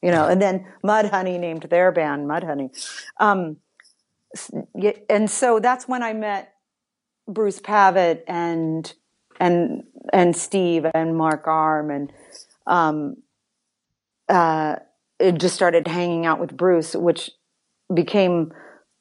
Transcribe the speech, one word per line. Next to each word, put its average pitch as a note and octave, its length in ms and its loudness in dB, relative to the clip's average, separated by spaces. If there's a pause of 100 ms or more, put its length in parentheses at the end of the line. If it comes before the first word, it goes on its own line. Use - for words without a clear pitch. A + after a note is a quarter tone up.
you F3 100 2
know, D#3 180 2
and F#3 120 2
then F#3+ 240 0 (160)
Mudhoney G3 560 0
named E3 260 -8
their F3 280 2
band D3 340 -2
Mudhoney. D3 440 -4 (500)
Um, F#3 380 0 (760)
s-, - 180 -16 (220)
y-, G3+ 360 -2
and G#3+ 200 2
so A#3 300 2
that's B3 300 0
when B3+ 120 -4
I A3+ 120 -6
met G#3+ 400 -8 (720)
Bruce G3+ 320 -2
Pavitt F#3 680 4
and E3 680 -4 (460)
and, F3 440 0 (300)
and F3 220 4
Steve E3+ 580 -2
and E3 220 -2
Mark D#3+ 320 0
Arm D#3 440 0
and, C#3+ 200 -8 (560)
um, D#3 500 0 (1120)
uh, D#3+ 480 2 (420)
it F3+ 180 4
just F3 180 -2
started E3+ 320 2
hanging E3+ 380 -2
out D#3+ 140 0
with D#3+ 180 -8
Bruce, E3+ 380 2
which E3+ 360 -2 (640)
became, F3 580 2 (500)